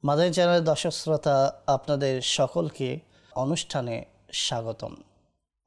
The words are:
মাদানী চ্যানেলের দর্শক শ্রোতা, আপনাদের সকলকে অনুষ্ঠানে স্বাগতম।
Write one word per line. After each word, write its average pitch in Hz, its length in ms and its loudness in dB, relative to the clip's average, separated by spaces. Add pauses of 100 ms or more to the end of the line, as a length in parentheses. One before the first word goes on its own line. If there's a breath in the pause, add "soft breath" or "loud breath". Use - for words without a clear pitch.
মাদানী 156 280 2
চ্যানেলের 175 320 4
দর্শক 156 260 0
শ্রোতা, 143 600 2 (140)
আপনাদের 135 560 0
সকলকে 143 760 -2 (340 soft breath)
অনুষ্ঠানে 127 680 -4 (280)
স্বাগতম। - 640 -6 (720)